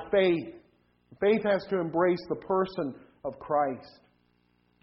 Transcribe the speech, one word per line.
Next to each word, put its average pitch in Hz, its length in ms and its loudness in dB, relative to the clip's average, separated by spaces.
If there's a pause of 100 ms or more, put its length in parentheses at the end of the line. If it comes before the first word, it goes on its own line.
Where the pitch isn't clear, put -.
(100)
faith. 180 440 2 (680)
Faith 208 240 4
has 196 260 0
to 196 80 0
embrace 170 500 2
the 156 80 -4
person 185 580 -2 (300)
of 135 140 -8
Christ. 143 640 -4 (840)